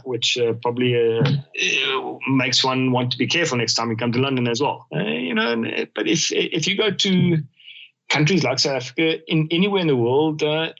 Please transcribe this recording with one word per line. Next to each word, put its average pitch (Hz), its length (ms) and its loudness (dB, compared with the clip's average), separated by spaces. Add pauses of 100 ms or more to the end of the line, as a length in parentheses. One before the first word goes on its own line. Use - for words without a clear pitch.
which, 123 340 -2
uh, 117 240 2
probably, 123 340 0
uh, 113 320 2
uh, 135 880 -2 (100)
makes 131 360 2
one 131 260 0
want 123 220 0
to - 60 -6
be 127 80 0
careful 156 320 0
next 113 160 0
time 117 160 -2
you 110 60 -2
come 120 160 -2
to 120 60 0
London 127 300 0
as 117 140 -2
well. 127 320 -2
Uh, 151 80 -2
you 240 320 -4
know, 226 180 0
and, 226 140 -2
uh, - 180 -4 (100)
but 107 140 -2
if, - 240 0
if - 340 -2
you 196 100 0
go 214 140 0
to 180 480 2 (720)
countries 151 360 2
like 127 140 0
South 139 180 0
Africa, 160 420 -2 (120)
in, 156 200 2
anywhere 190 320 2
in 170 60 0
the 139 80 4
world, 147 460 2
uh, 156 380 -2